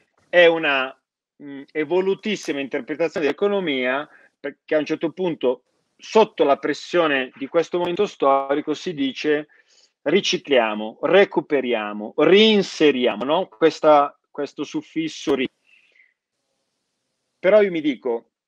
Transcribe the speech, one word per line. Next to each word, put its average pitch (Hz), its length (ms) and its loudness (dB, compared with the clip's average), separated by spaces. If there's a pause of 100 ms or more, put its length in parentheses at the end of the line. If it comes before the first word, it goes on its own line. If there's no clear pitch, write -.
(300)
è 175 160 6
una, 143 500 0 (400)
mh, 139 340 -16
evolutissima 170 880 -4
interpretazione 147 680 -4
dell'economia, 147 800 -2 (320)
perché - 340 -8
a 156 40 4
un 147 80 -4
certo 160 260 -4
punto, 139 520 -4 (320)
sotto - 460 2
la 139 140 2
pressione 147 800 -2
di 135 100 -12
questo 170 320 -2
momento 175 280 -2
storico, 139 640 0
si 175 220 -8
dice 147 540 -4 (540)
ricicliamo, 120 1000 0
recuperiamo, 123 1160 0
reinseriamo, 151 1080 2
no? 165 220 -2
Questa, 151 720 2 (120)
questo 143 340 -10
suffisso 156 720 -6
ri-. 127 140 -2 (1900)
Però 202 240 4
io 202 80 2
mi 165 100 -4
dico, 123 520 -4 (160)